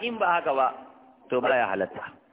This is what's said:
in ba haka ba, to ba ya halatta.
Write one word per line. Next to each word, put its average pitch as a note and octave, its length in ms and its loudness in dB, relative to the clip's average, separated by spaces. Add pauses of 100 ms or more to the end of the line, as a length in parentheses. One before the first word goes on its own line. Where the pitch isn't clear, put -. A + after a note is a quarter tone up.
in A#3 160 -6
ba G#3 80 0
haka E3+ 280 2
ba, C3 200 2 (560)
to B2+ 100 2
ba B2 160 0
ya A#2 120 2
halatta. F#2+ 440 -4 (200)